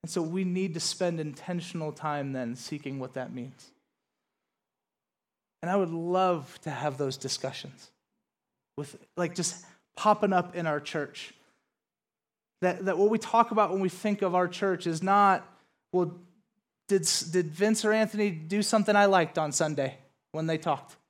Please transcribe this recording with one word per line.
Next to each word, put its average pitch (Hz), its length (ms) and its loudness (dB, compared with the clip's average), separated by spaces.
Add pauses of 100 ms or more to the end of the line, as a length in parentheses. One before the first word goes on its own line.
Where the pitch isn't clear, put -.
And 160 80 -10
so 180 100 0
we 170 220 -2
need 185 320 -2
to 165 40 -6
spend 175 400 -2
intentional 160 720 -6
time 147 400 -4
then 123 240 -4
seeking 139 440 -8
what 127 140 -10
that 127 200 -8
means. 127 360 -14 (1900)
And 170 80 -6
I 190 60 0
would 185 160 2
love 170 720 0
to 160 60 -6
have 139 280 -4
those 135 200 -2
discussions - 760 -8 (840)
with, 143 200 -12 (200)
like, 175 180 -2
just - 300 -6 (320)
popping 208 340 2
up 175 240 0
in 170 100 -4
our 151 140 0
church. - 540 -8 (1300)
That, 180 240 0
that 185 120 0
what 202 120 6
we 220 80 2
talk 226 340 4
about 208 200 2
when 196 100 0
we 185 80 2
think 202 320 -2
of 185 140 0
our 180 120 4
church 180 400 -2
is 165 160 -4
not, 196 420 6 (460)
"Well, 180 220 0 (720)
did, 190 200 2 (240)
did 175 200 0
Vince 214 340 2
or 214 60 4
Anthony 214 400 2
do 165 300 -2
something 208 340 4
I 202 100 8
liked 180 320 4
on 156 140 -2
Sunday 143 460 -2 (340)
when 160 160 -4
they 160 100 0
talked? 156 380 -4 (140)